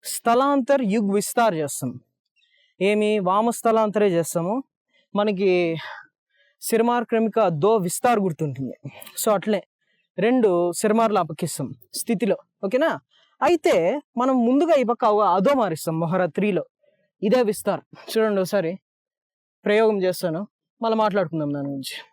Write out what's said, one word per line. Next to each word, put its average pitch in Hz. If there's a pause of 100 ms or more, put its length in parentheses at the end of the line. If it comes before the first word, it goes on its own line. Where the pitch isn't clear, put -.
(140)
స్థలాంతర్ 269 (120)
యుగ్ 214
విస్తార్ 214
చేస్తాం. 139 (880)
ఏమి, 208 (180)
వామ 208 (120)
స్థలాంతరే 214
చేస్తాము. 170 (600)
మనకి 202 (1120)
సిరమార్ 233
క్రమిక 226 (240)
దో 208 (140)
విస్తార్ 226
గుర్తుంటుంది. 135 (460)
So -
అట్లే 196 (640)
రెండు 233 (300)
సిరమార్లు 220
అపకిస్తాం 151 (320)
స్థితిలో, 196 (280)
ఓకేనా? 254 (500)
అయితే 320 (460)
మనం 262 (120)
ముందుగా 302
ఈ -
పక్క 240
అవ-, 208
అధో 220
మారిస్తాం 165
మొహరా 180 (100)
త్రీలో. 190 (640)
ఇదే 220 (100)
విస్తార్ 190 (280)
చూడండి, 220
ఒకసారి 180 (920)
ప్రయోగం 214
చేస్తాను, 180 (420)
మళ్ళీ 226
మాట్లాడుకుందాం 160
దాని 139
గురించి. 135 (160)